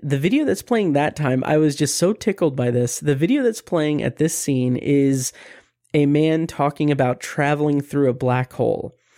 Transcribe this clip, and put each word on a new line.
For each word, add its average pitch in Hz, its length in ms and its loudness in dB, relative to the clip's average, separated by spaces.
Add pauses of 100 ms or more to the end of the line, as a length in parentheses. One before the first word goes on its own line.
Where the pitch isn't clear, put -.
the 143 160 -2
video 208 260 0
that's 196 180 -2
playing 214 320 0
that 147 220 0
time, 131 280 0
I 156 120 2
was 151 200 2
just 147 200 -2
so 180 160 2
tickled 180 440 -2
by 123 140 0
this. 120 300 -2
The 147 140 0
video 190 280 0
that's 226 200 -2
playing 151 400 -2
at 131 140 -4
this 160 200 0
scene 127 400 0
is 135 560 0 (640)
a 147 100 4
man 156 420 2
talking 147 440 -2
about 131 300 0
traveling 147 600 0
through 143 300 0
a 120 40 -2
black 127 380 -2
hole. - 420 -4 (240)